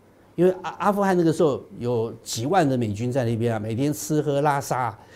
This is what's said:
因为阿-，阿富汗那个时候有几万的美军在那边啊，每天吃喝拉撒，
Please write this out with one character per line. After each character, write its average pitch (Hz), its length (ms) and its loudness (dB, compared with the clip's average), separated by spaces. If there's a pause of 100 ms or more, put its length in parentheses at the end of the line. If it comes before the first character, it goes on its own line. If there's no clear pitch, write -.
(340)
因 170 100 2
为 185 160 4
阿-， 160 180 -8
阿 196 140 2
富 202 100 -2
汗 190 140 2
那 175 80 4
个 160 80 4
时 170 100 0
候 135 160 4 (200)
有 120 340 -2 (100)
几 117 220 -6
万 160 240 2
的 131 80 2
美 110 160 0
军 120 180 -4
在 127 140 0
那 117 100 0
边 113 200 0
啊， 110 40 -4
每 110 160 -6
天 139 160 0
吃 151 300 -2
喝 139 220 0
拉 143 180 2
撒， 123 340 -4 (220)